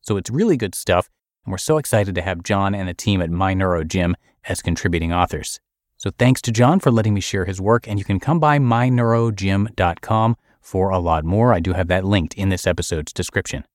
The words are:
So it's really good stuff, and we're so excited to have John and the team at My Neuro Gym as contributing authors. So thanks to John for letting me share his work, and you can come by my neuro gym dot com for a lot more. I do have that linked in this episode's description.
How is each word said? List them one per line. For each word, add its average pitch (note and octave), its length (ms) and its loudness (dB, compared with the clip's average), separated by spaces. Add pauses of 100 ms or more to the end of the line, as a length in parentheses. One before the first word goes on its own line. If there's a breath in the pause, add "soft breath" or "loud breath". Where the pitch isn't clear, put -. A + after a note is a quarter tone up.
So G#2 160 -4
it's F#2+ 140 -6
really E3+ 260 2
good G#2 180 -4
stuff, - 360 0 (340)
and - 80 -8
we're F#2+ 60 -6
so - 180 0
excited G#2 380 0
to G#2 80 -4
have F2 200 -4
John G2 320 2
and F#2+ 140 -4
the F2 60 -6
team G2 260 0
at E2 100 -2
My F#2+ 220 0
Neuro F2+ 320 0
Gym F2 320 0 (320)
as - 140 -4
contributing E2+ 500 -2
authors. F2 480 -2 (380)
So G2 200 -6
thanks B2+ 240 4
to - 80 -4
John B2 300 4
for C#3 100 2
letting A2 220 2
me G2+ 80 0
share F#2+ 240 -4
his F#2 160 -6
work, A2 260 2
and G#2 120 -4
you G2 80 -6
can G2 120 0
come D#3+ 220 0
by D3 180 4
my B2 300 2
neuro A#2 420 2
gym G2 460 0
dot F2 240 0
com A2+ 340 0 (280)
for F#2+ 260 -2
a F#2+ 100 0
lot D#2+ 260 0
more. A2 280 2
I F2+ 80 2
do F2 140 -2
have F2 140 -2
that F#2+ 180 0
linked G2 280 0
in G2 140 -2
this F#2 180 -2
episode's E2 460 -4
description. - 640 -6